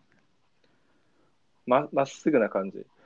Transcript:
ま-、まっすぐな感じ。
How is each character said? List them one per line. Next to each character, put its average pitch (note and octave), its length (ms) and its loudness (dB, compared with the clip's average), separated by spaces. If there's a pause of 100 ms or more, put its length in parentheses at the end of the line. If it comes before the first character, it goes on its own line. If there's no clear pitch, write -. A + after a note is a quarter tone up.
(1700)
ま-、 C3+ 260 2
ま C#3+ 100 0
っ C3+ 40 0
す - 240 -4
ぐ D3 100 4
な G#2 100 0
感 G2 200 -4
じ。 - 140 -16 (220)